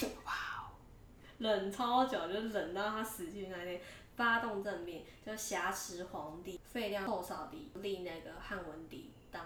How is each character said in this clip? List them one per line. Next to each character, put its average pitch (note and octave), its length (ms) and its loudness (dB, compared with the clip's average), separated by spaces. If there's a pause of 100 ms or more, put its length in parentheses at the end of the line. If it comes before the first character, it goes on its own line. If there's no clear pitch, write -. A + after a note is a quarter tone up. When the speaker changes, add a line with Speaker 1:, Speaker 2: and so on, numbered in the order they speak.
(240)
Speaker 1:
哇 - 80 -2
哦。 - 420 -2 (320)
Speaker 2:
<laughs> - 320 -16
冷 G3+ 320 6
超 B3+ 360 8
久， A#3 200 2
就 G3 140 2
冷 G3 340 0
到 G3+ 160 4
他 A3 140 2
死 F3 260 -4
去 G3 160 -4
那 F3+ 160 -4
天， F3+ 180 -2 (360)
发 A#3 240 6
动 G#3+ 240 0
政 F3 200 -2
变， E3+ 200 -6 (200)
就 A3 120 -4
挟 F#3+ 340 2
持 F3+ 340 -4
皇 D#3+ 380 -6
帝， F3+ 220 -8
废 A3 260 0
掉 G3 160 0
后 G3 160 2
少 - 240 -4
帝， D#3 240 -10 (100)
立 G3 200 0
那 E3 220 -4
个 E3 180 -8
汉 G3 180 -4 (100)
文 D#3+ 200 -8
帝 C#3 240 -10 (180)
当 E3 160 -6